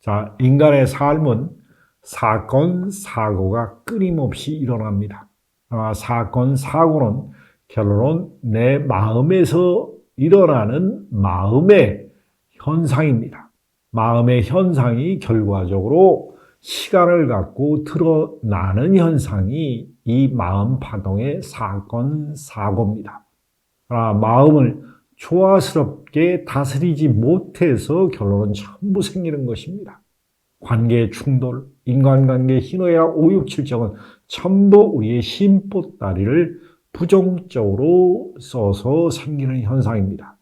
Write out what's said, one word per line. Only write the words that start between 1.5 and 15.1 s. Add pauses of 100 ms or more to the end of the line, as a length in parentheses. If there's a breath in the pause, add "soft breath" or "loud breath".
사건,
사고가
끊임없이
일어납니다. (420)
아,
사건,
사고는 (380 loud breath)
결론은 (120)
내
마음에서 (260)
일어나는
마음의 (440)
현상입니다. (400)
마음의
현상이